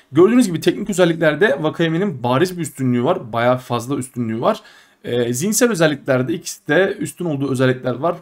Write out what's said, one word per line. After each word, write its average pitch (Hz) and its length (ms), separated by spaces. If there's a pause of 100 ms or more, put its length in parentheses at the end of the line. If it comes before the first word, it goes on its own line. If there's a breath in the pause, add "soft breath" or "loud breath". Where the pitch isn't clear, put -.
(120 soft breath)
Gördüğünüz 202 360
gibi 165 120
teknik 185 300
özelliklerde 165 760
Vakayeme'nin 165 600
bariz 160 340
bir 170 40
üstünlüğü 123 420
var. 139 300
Bayağı 123 240
fazla 123 380
üstünlüğü 120 460
var. 208 200 (420 soft breath)
Ee, 120 300
zihinsel 214 380
özelliklerde 139 640
ikisi - 340
de 175 320
üstün - 260
olduğu 139 260
özellikler 127 440
var. 165 260